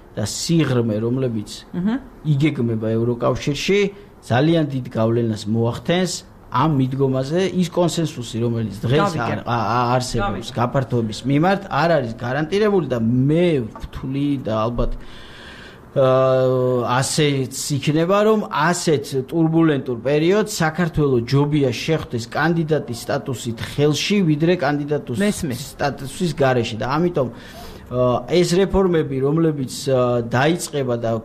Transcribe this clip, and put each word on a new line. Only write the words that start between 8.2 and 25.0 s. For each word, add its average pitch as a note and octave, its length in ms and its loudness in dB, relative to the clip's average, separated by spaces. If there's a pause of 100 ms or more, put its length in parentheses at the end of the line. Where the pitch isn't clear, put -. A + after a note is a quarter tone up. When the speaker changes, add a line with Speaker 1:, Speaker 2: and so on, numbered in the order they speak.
Speaker 1:
რომელიც A2+ 400 -2
დღეს C3+ 220 2
Speaker 2:
გავიგე. D#3 260 0
Speaker 1:
არ, G#2+ 140 -4
ა, A#2+ 260 -2
ა, A#2 120 0 (100)
არსებობს G#2+ 580 -2
Speaker 2:
გავიგე. - 80 -14
Speaker 1:
გაფართოების A#2+ 680 -2
მიმართ, D3+ 420 2
არ D3+ 260 0
არის C3 240 2
გარანტირებული D#3+ 720 0
და B2+ 140 -2
მე C3+ 460 4 (240)
ვთვლი C#3 580 -6 (100)
და A2 160 -4
ალბათ, A#2 380 0
ა, - 1120 -6 (880)
ასეც C3+ 600 0 (160)
იქნება, D#3+ 500 2
რომ G#3+ 260 4
ასეთ D#3 580 0 (220)
ტურბულენტურ D#3+ 720 2
პერიოდს E3 560 2
საქართველო D#3 600 2 (100)
ჯობია C#3+ 440 2
შეხვდეს B2 560 -4
კანდიდატის D3+ 760 -2
სტატუსით A#2+ 600 -6
ხელში, D3 600 0
ვიდრე E3 340 2
კანდიდატურის D3 640 -2